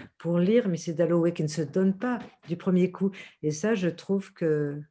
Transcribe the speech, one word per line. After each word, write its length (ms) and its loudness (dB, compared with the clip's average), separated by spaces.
pour 220 0
lire 300 4
Mrs 260 -4
Dalloway 380 2
qui 100 -2
ne 40 0
se 140 -4
donne 340 2
pas 220 -4
du 100 -6
premier 340 2
coup. 200 -2
Et 80 0
ça, 240 0
je 140 0
trouve 440 -4
que, 580 -2